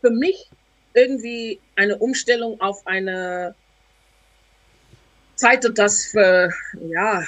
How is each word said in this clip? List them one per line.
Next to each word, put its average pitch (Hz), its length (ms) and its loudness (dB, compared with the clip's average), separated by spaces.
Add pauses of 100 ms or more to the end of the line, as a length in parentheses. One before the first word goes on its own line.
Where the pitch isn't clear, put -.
für 247 80 4
mich 285 400 -2 (440)
irgendwie 233 680 -2 (160)
eine 202 220 0
Umstellung 233 640 -2
auf 196 260 -6
eine 185 680 -6 (1800)
Zeit, 247 260 4
und 226 120 -2
das 202 280 2
für, 185 460 4 (380)
ja, 180 380 -2